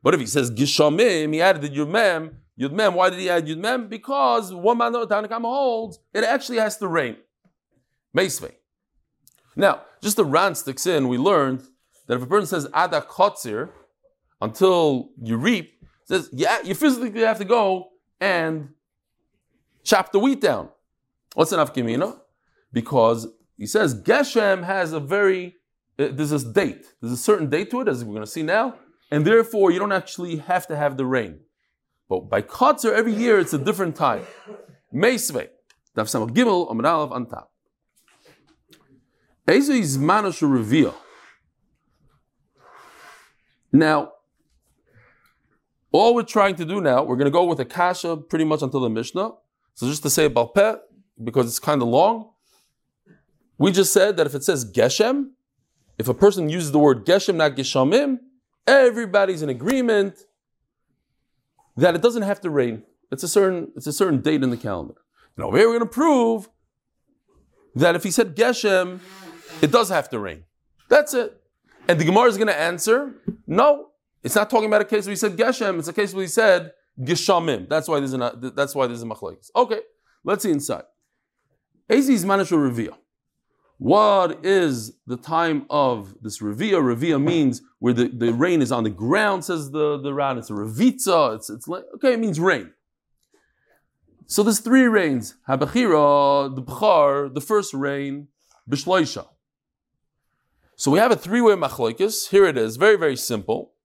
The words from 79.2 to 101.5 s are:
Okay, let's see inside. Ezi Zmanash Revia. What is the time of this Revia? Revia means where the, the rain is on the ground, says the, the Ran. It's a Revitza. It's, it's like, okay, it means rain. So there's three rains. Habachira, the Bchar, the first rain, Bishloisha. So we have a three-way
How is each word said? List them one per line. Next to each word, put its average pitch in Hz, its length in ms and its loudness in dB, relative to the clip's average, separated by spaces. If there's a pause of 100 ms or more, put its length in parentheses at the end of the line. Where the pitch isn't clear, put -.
Okay, 226 260 0 (420)
let's 202 200 -2
see 202 80 0
inside. 131 320 -4 (1080)
Ezi 262 340 2
Zmanash 196 280 0
Revia. 127 420 0 (840)
What 185 680 2
is 156 480 0 (140)
the 120 100 -8
time 156 520 -2
of 120 520 -2
this 110 180 -10
Revia? 139 400 -2
Revia 139 420 0
means 147 420 0 (160)
where 120 140 2
the, 117 160 2
the 117 220 -2
rain 156 300 2
is 117 100 0
on 120 120 0
the 110 80 -2
ground, 180 520 -2
says 151 280 -6
the, 147 280 -2
the 139 140 -8
Ran. 135 240 -2
It's 113 140 -12
a - 20 -8
Revitza. 143 800 0
It's, - 140 -14
it's 110 180 -14
like, 165 160 -10 (120)
okay, 262 180 2
it 226 60 -2
means 196 200 -2
rain. 151 340 0 (1500)
So - 160 0
there's 208 160 2
three 254 240 4
rains. 170 500 2 (160)
Habachira, 143 1080 2
the 131 60 -8
Bchar, 143 720 2
the 143 80 -6
first 208 320 -2
rain, 139 540 -6 (420)
Bishloisha. 147 580 -2 (1500)
So - 160 -2
we 160 80 4
have 233 120 4
a 214 40 4
three-way 214 400 2